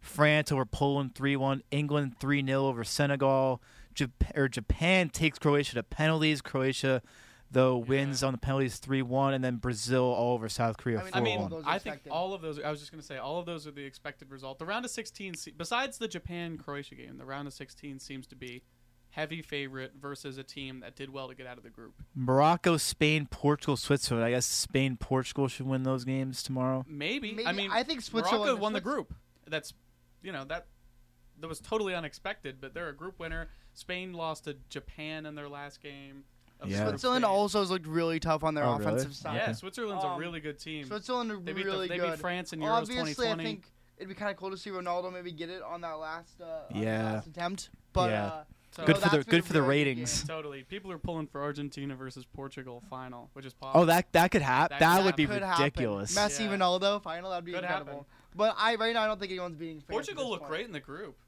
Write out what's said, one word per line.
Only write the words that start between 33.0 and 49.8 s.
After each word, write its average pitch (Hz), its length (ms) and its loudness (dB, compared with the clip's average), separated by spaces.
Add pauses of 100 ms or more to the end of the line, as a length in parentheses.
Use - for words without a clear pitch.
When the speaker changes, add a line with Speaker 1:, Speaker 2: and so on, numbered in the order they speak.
Speaker 2:
winner. 165 300 -8 (260)
Spain 180 400 -8
lost 160 300 -4
to 147 120 -8 (140)
Japan 156 560 -10
in 151 80 -10
their 147 140 -10
last 143 340 -14
game 139 420 -16 (360)
of - 100 -8
the 98 40 -2
Speaker 1:
Yeah. 101 100 0
Speaker 2:
group 107 80 2
Speaker 3:
Switzerland 247 320 2
Speaker 2:
stage. 214 60 6
Speaker 3:
also 202 300 4
has 190 100 2
looked 185 160 0
really 165 320 2
tough 156 260 2
on 156 100 4
their 147 100 2
Speaker 1:
Oh, 120 140 4
really? - 80 -2
Speaker 3:
offensive 135 280 0
side. - 220 -8
Speaker 2:
Yeah, 208 60 0
Speaker 1:
Okay. 214 120 0
Speaker 2:
Switzerland's 196 500 -6
Speaker 3:
Um, 185 80 0
Speaker 2:
a 175 60 -4
really 165 220 -6
good 147 180 -8
team. 151 280 -10
Speaker 3:
Switzerland 226 460 -4
are 208 40 -6
Speaker 2:
They 175 160 -8
beat 185 120 -2
the, 196 60 0
Speaker 3:
really 190 180 -2
Speaker 2:
they 180 100 -2
Speaker 3:
good. 175 140 0
Speaker 2:
beat 156 80 -6
France 180 340 -4
in 160 60 -6
Euros 156 100 0 (120)
Speaker 3:
Obviously, 247 280 -2
I 147 40 -2
Speaker 2:
twenty 240 200 0
twenty. 220 100 -4
Speaker 3:
think 214 280 -6 (260)
it'd 190 100 -12
be 190 60 -10
kinda 208 220 -4
cool 190 160 -6
to 190 40 -8
see 202 140 -10
Ronaldo 180 420 -2
maybe 180 200 -8
get 165 180 -8
it 185 120 -8
on 165 200 -8
that 160 160 -6
last, 160 420 -10
uh, 160 300 -10
on 101 100 -6
the 107 60 0
Speaker 1:
Yeah. 110 260 -2
Speaker 3:
last 107 140 -6
attempt. 175 420 -6 (240)
But, 180 180 4
Speaker 1:
Yeah. 208 160 0
Speaker 3:
uh, 156 180 -8 (300)
Speaker 2:
So 160 120 -4
Speaker 1:
Good 156 100 6
Speaker 3:
no, 151 60 2
Speaker 1:
for 196 80 6
the, 226 80 6
Speaker 3:
that's - 80 2
Speaker 1:
good - 60 0
Speaker 3:
been 170 100 6
Speaker 1:
for 175 100 -4
the 156 80 6
Speaker 3:
really 139 240 6